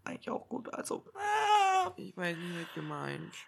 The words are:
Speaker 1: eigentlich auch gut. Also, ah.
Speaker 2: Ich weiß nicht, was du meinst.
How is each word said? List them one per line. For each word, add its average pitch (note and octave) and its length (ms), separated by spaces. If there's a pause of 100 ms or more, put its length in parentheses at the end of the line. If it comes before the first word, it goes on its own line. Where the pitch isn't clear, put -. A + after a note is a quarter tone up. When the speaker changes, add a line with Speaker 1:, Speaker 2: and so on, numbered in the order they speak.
Speaker 1:
eigentlich - 260
auch - 180
gut. - 260
Also, - 300 (100)
ah. G4+ 840
Speaker 2:
Ich - 200
weiß F3 200
nicht, E3+ 240
was E3 140
du D#3 80
meinst. D3 640